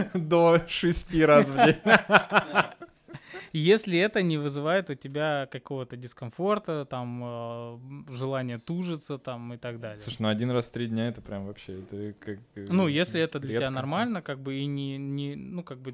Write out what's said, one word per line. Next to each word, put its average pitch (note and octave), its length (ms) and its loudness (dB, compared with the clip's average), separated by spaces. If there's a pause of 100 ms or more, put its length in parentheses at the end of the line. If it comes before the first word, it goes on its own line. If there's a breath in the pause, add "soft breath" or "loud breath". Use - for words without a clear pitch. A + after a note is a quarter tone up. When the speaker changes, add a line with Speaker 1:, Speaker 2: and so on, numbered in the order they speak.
(140)
Speaker 1:
<laughs> - 0 -
до E3+ 540 6
шести E3+ 580 2
раз D3 220 10
в C#3 60 -4
день. D3+ 300 6
<laughs> G3+ 920 4 (760 loud breath)
Speaker 2:
Если F3+ 460 2
это G#3 240 2
не E3 160 2
вызывает D3 520 -2
у C#3 40 -4
тебя C#3+ 560 -4
какого-то C3 460 -10
дискомфорта, D#3 880 -4
там, B2 400 -8
э, A#2 540 -10 (340)
желания B2+ 460 -4
тужиться, E3+ 600 -6
там, A#2+ 360 -10
и - 20 -16
так A#2 240 -10
далее. G#2+ 220 -12
Speaker 1:
Слушай, A2+ 200 -10
ну G#2+ 60 2
один A2 220 0
раз A#2+ 160 2
в - 60 -18
три A#2+ 160 -4
дня A2+ 200 0
это A2+ 140 -8
прям G2 240 -8
вообще, G2 340 -12
это G2+ 380 -10
как, G2+ 200 -10 (160)
э, G2+ 140 -12
Speaker 2:
Ну, F3+ 180 2
если E3 340 0
это D#3+ 180 -2
для C#3 120 -8
тебя A#2 100 0
Speaker 1:
редко. C3+ 140 -2
Speaker 2:
нормально, E3 480 -4
как C3+ 180 -8
бы, C3+ 160 -6
и C#3 100 -4
не, C#3 320 -4
не, C#3+ 380 -6
ну, C#3+ 260 -10
как C3+ 160 -14
бы, C3 160 -12